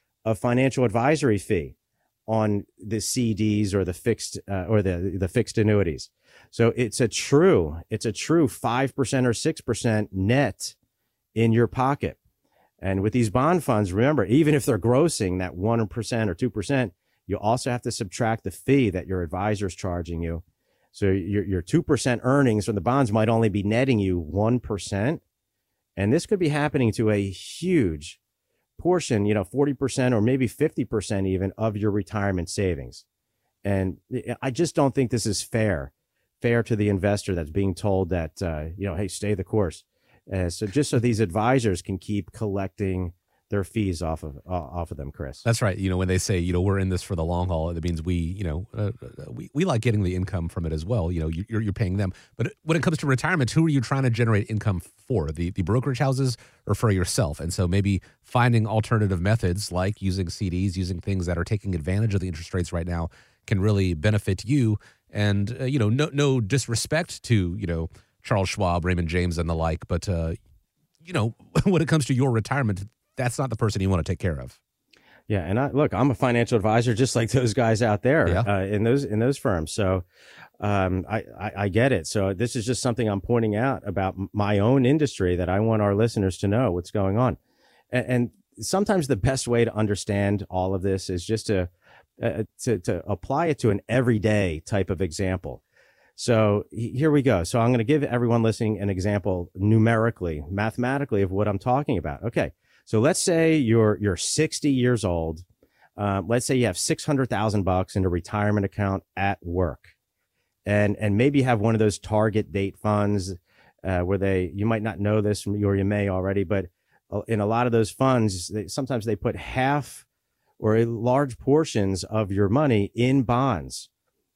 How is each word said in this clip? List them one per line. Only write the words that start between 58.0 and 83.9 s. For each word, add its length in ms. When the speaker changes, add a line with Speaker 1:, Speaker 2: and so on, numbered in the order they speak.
Speaker 2:
finding 440
alternative 540
methods 500
like 300
using 300
C 180
Ds, 300
using 220
things 260
that 100
are 80
taking 300
advantage 400
of 80
the 60
interest 260
rates 180
right 140
now 240
can 140
really 320
benefit 540
you. 320
And, 500
uh, 40
you 140
know, 120
no, 240
no 260
disrespect 840
to, 340
you 80
know, 240
Charles 260
Schwab, 380
Raymond 220
James, 280
and 140
the 40
like, 320
but, 220
uh, 240
you 80
know, 220
<laughs> 140
when 180
it 60
comes 180
to 80
your 160
retirement, 560
that's 220
not 120
the 40
person 260
you 100
wanna 120
take 160
care 220
of. 180
Speaker 1:
Yeah, 160
and 160
I, 100
look, 240
I'm 160
a 40
financial 420
advisor 380
just 200
like 160
those 240
guys 280
out 200
there, 260
Speaker 2:
Yeah. 120
Speaker 1:
uh, 240
in 180
those, 220
in 160
those 180
firms. 340
So, 320
um, 500
I, 100
I, 180
I 120
get 240
it. 140
So 260
this 240
is 80
just 160
something 260
I'm 140
pointing 340
out 320
about 280